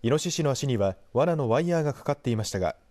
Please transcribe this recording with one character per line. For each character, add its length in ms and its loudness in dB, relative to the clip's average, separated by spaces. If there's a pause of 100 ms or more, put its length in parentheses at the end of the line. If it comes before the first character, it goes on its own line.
イ 80 2
ノ 80 4
シ 140 -4
シ 100 -2
の 80 2
足 160 -2
に 100 0
は 200 0 (160)
罠 240 2
の 120 -2
ワ 120 2
イ 80 -2
ヤ 120 2
ー 20 0
が 120 0
か 80 -18
か 100 -2
っ 60 -4
て 120 -4
い 60 0
ま 60 -2
し 80 -6
た 80 -4
が 160 0 (160)